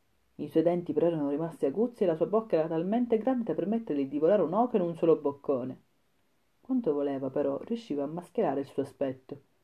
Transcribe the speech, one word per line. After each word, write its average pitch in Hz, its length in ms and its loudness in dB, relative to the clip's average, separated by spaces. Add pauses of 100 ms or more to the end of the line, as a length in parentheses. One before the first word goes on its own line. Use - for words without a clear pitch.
(360)
I 147 140 -8
suoi 160 140 4
denti 170 280 0
però 151 160 2
erano 156 220 0
rimasti 160 360 -4
aguzzi 214 380 0
e 190 40 2
la 165 80 4
sua 165 100 0
bocca 208 320 0
era 160 100 2
talmente 208 500 0
grande 240 280 0
da 233 80 -2
permettergli 208 500 -2
di 135 60 -4
divorare 160 320 4
un'oca 208 340 2
in 196 80 2
un 170 120 -2
solo 165 220 6
boccone. 139 680 -4 (840)
Quanto 233 280 0
voleva, 139 360 -2
però, 139 320 -2
riusciva 190 400 -4
a 139 60 -4
mascherare 160 540 -2
il 139 40 -4
suo - 160 -4
aspetto. 135 580 -6 (240)